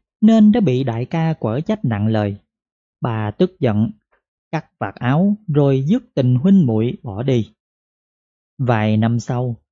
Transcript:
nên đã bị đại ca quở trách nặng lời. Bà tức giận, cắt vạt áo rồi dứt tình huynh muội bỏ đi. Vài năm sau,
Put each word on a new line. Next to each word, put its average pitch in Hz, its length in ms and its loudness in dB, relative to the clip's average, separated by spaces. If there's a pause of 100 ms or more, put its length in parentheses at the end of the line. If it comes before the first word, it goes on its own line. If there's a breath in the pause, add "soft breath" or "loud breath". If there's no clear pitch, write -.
(220)
nên 214 300 6
đã 233 80 2
bị 135 240 0
đại 117 220 -4
ca 160 280 -2
quở 117 280 -4
trách 214 240 -6
nặng 107 220 -2
lời. 104 300 -2 (640)
Bà 110 300 -4
tức - 280 -2
giận, 110 300 0 (600)
cắt 156 140 -6 (140)
vạt 98 160 -8
áo 165 400 0 (120)
rồi 139 400 2
dứt 240 160 0 (100)
tình 127 220 2
huynh 180 300 4
muội 113 380 -2
bỏ 107 200 -8
đi. 123 260 0 (1080)
Vài 110 400 0
năm 113 220 0
sau, 123 360 -6 (160)